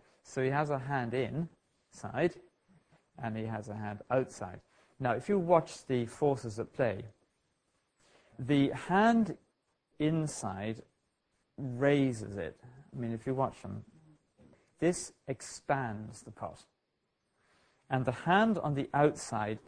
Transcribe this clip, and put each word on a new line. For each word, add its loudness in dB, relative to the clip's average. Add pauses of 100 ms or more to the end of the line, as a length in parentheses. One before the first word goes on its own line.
(220)
So -6
he 0
has 0
a 0
hand -4
inside, -4 (880)
and -4
he -4
has -6
a -8
hand -8 (100)
outside. -2 (380)
Now, 0
if -2
you 2
watch 4
the 0
forces -2
at -8
play, 0 (1400)
the 4
hand 4 (600)
inside -2 (760)
raises 2
it. -6
I -14
mean, -4
if -8
you -2
watch -2
them, -10 (960)
this 0 (140)
expands -6
the -16
pot. -12 (1200)
And 0
the 0
hand 4
on 0
the -2
outside 2